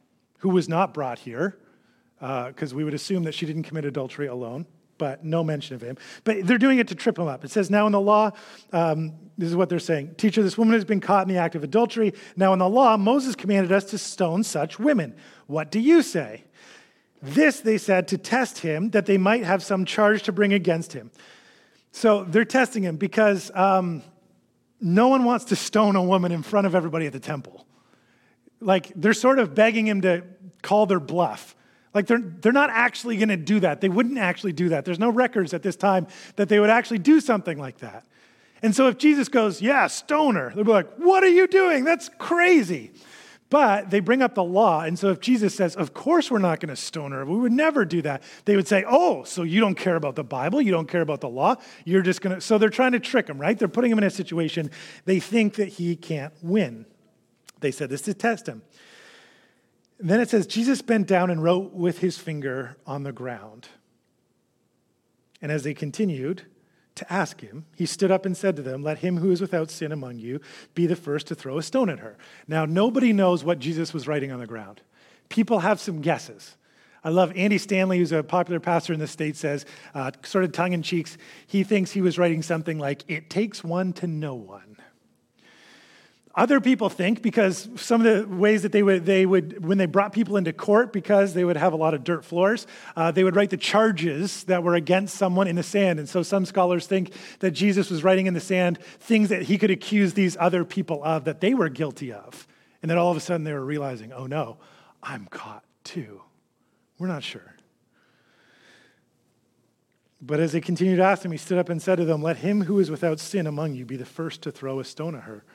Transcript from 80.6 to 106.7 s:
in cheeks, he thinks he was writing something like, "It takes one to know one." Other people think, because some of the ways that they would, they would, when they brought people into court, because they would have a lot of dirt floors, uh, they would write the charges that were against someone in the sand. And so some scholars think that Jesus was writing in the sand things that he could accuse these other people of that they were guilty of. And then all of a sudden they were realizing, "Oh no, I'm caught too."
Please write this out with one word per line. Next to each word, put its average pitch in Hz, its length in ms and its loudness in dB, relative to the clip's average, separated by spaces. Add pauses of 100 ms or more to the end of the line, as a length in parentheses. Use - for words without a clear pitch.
in 170 100 -2
cheeks, 165 340 -6 (300)
he 202 160 0
thinks 196 300 0
he 196 100 -2
was 175 160 0
writing 165 240 2
something 160 360 -4
like, 143 300 -6
"It 156 220 -10
takes 202 320 -4
one 175 320 -4
to 180 140 -8
know 156 260 -6
one." 98 320 -16 (1700)
Other 240 280 4
people 226 260 2
think, 196 320 -2
because 202 560 0
some 233 240 0
of 226 60 6
the 214 280 4
ways 208 280 2
that 185 100 -4
they 208 100 4
would, 190 220 4
they 190 220 4
would, 180 400 0
when 190 100 2
they 190 80 2
brought 196 300 0
people 208 240 0
into 170 120 -2
court, 208 400 2
because 196 440 2
they 180 100 0
would 175 140 0
have 160 160 2
a - 20 -2
lot 160 160 0
of 139 120 -4
dirt 165 200 -4
floors, 196 420 0 (300)
uh, 165 140 0
they 185 120 2
would 185 140 2
write 202 140 2
the 185 80 -4
charges 185 880 0
that 180 180 0
were 175 120 2
against 180 400 0
someone 185 320 0
in 175 100 -2
the 175 60 -2
sand. 185 360 0
And 143 100 -8
so 180 140 -2
some 190 240 0
scholars 180 400 0
think 190 260 -2 (280)
that 190 100 0
Jesus 190 400 0
was 160 120 -4
writing 190 220 4
in 190 80 0
the 170 80 -4
sand 180 380 0 (200)
things 214 300 2
that 185 140 -2
he 180 160 0
could 202 120 2
accuse 196 440 0
these 185 260 0
other 175 240 0
people 165 400 -6
of 156 200 -2
that 156 180 -6
they 202 100 2
were 214 160 0
guilty 135 420 -8
of. - 360 -18 (340)
And 156 100 -6
then 165 60 0
all 175 140 2
of 170 80 -2
a - 20 -10
sudden 165 240 -6
they 151 80 -8
were 135 140 -8
realizing, 135 440 -8
"Oh 131 160 -14
no, 131 300 -8 (460)
I'm 117 240 -14
caught - 380 -18 (200)
too." 107 380 -14 (760)